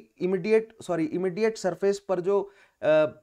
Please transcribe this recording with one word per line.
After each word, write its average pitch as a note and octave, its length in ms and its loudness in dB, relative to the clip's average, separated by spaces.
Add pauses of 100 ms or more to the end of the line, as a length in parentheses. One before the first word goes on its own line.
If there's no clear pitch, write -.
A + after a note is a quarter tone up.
(220)
इमीडिएट, G3+ 600 0
सॉरी, E3 240 -2
इमीडिएट F#3+ 520 -2
सरफेस G3 420 -2
पर F3+ 200 -4
जो, G3 220 0
अ, G3+ 100 -10 (720)